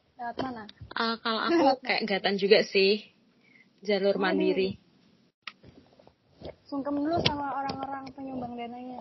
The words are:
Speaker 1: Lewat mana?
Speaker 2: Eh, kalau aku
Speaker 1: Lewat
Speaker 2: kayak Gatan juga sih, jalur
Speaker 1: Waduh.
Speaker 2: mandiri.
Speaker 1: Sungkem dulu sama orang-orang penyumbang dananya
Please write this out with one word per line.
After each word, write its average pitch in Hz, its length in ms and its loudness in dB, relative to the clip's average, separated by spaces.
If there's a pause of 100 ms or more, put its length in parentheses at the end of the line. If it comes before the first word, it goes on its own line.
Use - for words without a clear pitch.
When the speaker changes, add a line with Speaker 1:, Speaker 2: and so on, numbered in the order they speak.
(180)
Speaker 1:
Lewat - 240 -10
mana? 247 220 -8 (280)
Speaker 2:
Eh, 226 300 -2
kalau 220 180 -2
aku 320 160 2
Speaker 1:
Lewat 277 300 4
Speaker 2:
kayak 202 180 0
Gatan 202 320 0
juga 196 300 6
sih, 202 400 2 (720)
jalur 196 380 2
Speaker 1:
Waduh. 190 80 0
Speaker 2:
mandiri. 190 440 2 (2000)
Speaker 1:
Sungkem 285 320 -4
dulu 311 240 0
sama 285 320 -2
orang-orang 269 560 -8
penyumbang 254 480 -10
dananya 247 420 -12